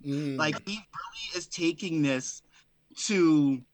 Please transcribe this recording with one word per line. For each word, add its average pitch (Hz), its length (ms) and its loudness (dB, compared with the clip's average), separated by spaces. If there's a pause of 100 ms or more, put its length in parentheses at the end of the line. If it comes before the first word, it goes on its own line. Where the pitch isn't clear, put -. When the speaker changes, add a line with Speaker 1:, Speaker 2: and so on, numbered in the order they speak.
Speaker 1:
Mm. 143 320 -4
Speaker 2:
Like, 151 180 0 (140)
he 202 60 -6
really - 640 -12
is 175 100 -6
taking 165 560 -2
this 131 400 -2 (640)
to 156 540 4 (140)